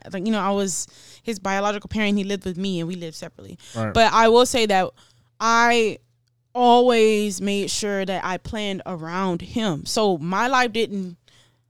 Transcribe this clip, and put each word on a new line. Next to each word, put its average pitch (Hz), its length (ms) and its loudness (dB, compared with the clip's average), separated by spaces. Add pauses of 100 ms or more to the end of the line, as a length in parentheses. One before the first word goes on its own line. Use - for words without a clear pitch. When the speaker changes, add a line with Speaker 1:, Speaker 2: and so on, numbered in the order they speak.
(140)
Speaker 1:
Like, 185 120 -6
you 226 60 0
know, 214 80 0
I 190 120 0
was 196 360 -2 (340)
his 226 160 -8
biological 202 520 -4
parent. 208 280 0
He 196 60 0
lived 196 220 -6
with 180 120 -6
me 185 220 -4
and 165 80 -4
we 185 80 -8
lived 165 220 -12
separately. - 420 -16 (160)
Speaker 2:
Right. 220 180 -4
Speaker 1:
But 226 200 2
I 226 160 6
will 240 160 8
say 240 220 0
that 190 220 2 (520)
I 233 560 2 (560)
always 226 840 4
made 202 320 -2
sure 202 340 -4
that 190 200 -6
I 180 120 -4
planned 202 480 -6
around 175 560 -4
him. 202 440 -4
So 202 320 0
my 190 300 -2
life 254 260 0
didn't, 190 420 -6 (540)